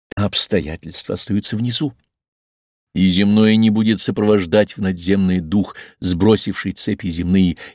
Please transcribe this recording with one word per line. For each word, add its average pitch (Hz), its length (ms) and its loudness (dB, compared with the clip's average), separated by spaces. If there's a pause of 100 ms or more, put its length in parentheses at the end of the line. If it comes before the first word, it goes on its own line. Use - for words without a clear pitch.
(160)
а 101 100 0
обстоятельства 82 920 -4
остаются 104 420 -4
внизу. 123 380 -4 (960)
И 92 140 2
земное 104 480 4
не 110 140 4
будет 107 320 0
сопровождать 104 720 2
в - 60 -14
надземный 92 580 0
дух, 90 360 -2 (240)
сбросивший 95 760 0
цепи 104 360 -6
земные 87 480 0 (180)